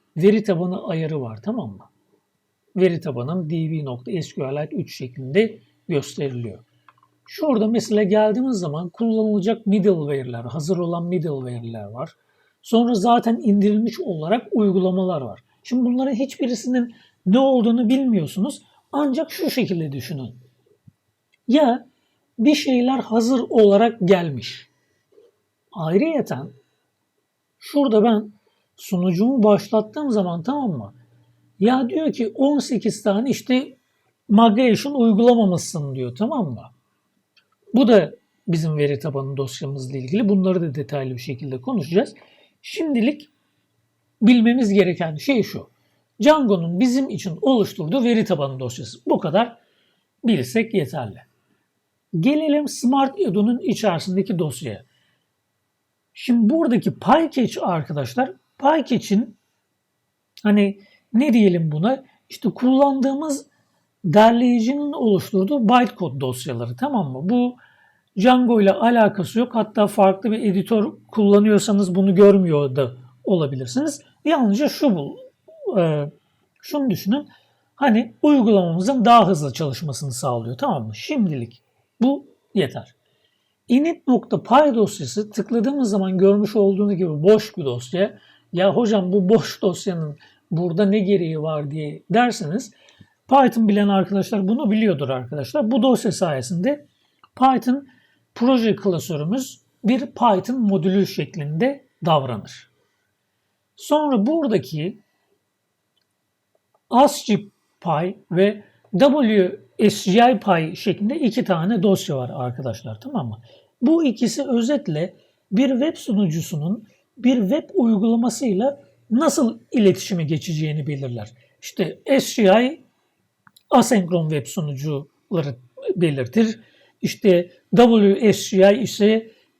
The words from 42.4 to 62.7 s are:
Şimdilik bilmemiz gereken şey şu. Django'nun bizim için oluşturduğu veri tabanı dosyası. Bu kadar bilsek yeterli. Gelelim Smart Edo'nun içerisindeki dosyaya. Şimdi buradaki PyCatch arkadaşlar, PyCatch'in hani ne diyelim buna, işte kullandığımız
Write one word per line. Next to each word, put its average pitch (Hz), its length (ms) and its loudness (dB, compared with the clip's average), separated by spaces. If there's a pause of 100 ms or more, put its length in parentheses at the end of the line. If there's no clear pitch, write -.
Şimdilik 285 640 -4 (960)
bilmemiz 233 500 4
gereken 175 440 0
şey 240 260 0
şu. - 280 -8 (520)
Django'nun 196 580 2
bizim 262 300 2
için 175 320 -8
oluşturduğu 226 640 0
veri 226 200 2
tabanı 139 360 -4
dosyası. 127 460 -12
Bu 294 120 2
kadar 196 400 -2 (640)
bilsek 226 500 -2
yeterli. 131 440 -4 (1000)
Gelelim 294 480 0
Smart 269 520 0
Edo'nun 220 380 0
içerisindeki 190 800 -2
dosyaya. 131 460 -8 (1300)
Şimdi 240 400 2
buradaki 233 440 0
PyCatch 269 640 0
arkadaşlar, 160 720 -4 (260)
PyCatch'in 254 800 0 (1040)
hani 202 360 2 (340)
ne 247 200 2
diyelim 175 400 4
buna, 226 320 -2 (240)
işte - 220 -4
kullandığımız 269 960 0 (580)